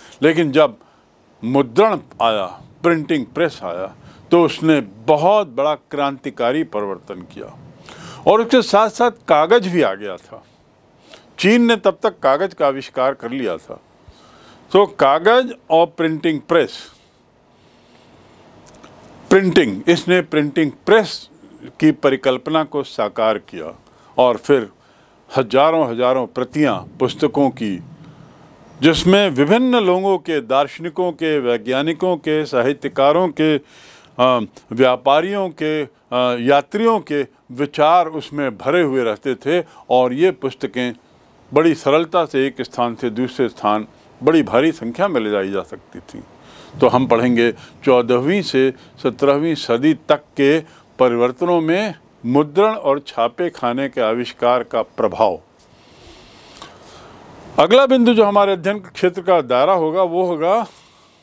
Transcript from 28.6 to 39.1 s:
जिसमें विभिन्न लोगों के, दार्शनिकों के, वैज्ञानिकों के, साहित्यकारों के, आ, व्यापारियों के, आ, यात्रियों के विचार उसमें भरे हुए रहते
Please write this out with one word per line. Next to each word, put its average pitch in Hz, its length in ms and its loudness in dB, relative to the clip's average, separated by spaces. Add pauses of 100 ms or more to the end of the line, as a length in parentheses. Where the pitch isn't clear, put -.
जिसमें 180 500 2
विभिन्न 220 520 2
लोगों 185 380 0
के, 151 220 -4
दार्शनिकों 147 720 -4
के, 156 260 -2
वैज्ञानिकों 135 800 -2
के, 156 280 -4
साहित्यकारों 139 880 0
के, 156 240 0
आ, - 840 -4 (320)
व्यापारियों 143 840 0
के, 156 280 -4
आ, 131 60 -8 (540)
यात्रियों 196 600 0
के 147 200 -4 (320)
विचार 151 560 2
उसमें 143 480 -8
भरे 151 240 0
हुए 131 220 0
रहते 113 340 -4